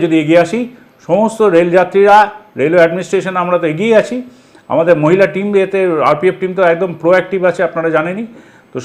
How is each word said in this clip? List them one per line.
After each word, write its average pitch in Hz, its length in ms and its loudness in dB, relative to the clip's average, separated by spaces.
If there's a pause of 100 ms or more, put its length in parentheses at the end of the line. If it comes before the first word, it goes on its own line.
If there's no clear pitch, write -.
যদি 165 160 0
এগিয়ে 165 240 2
আসি, 220 140 -6 (480)
সমস্ত 208 320 -2 (160)
রেলযাত্রীরা, 185 640 4 (440)
রেলওয়ে 165 220 2
অ্যাডমিনিস্ট্রেশন, 180 600 -2
আমরা 180 180 0
তো 170 120 -2
এগিয়ে 220 280 0
আছি। - 160 -6 (560)
আমাদের 170 300 2
মহিলা 185 220 2 (100)
টিম 196 120 -4 (180)
এতে, 196 140 -4 (300)
আরপিএফ 175 320 0
টিম 185 160 -4
তো 196 40 -2 (120)
একদম 180 160 -4 (120)
প্রোঅ্যাক্টিভ 180 380 0 (100)
আছে, 175 180 -4
আপনারা 165 300 -6
জানেনই। 185 280 -4 (460)
তো 131 140 -12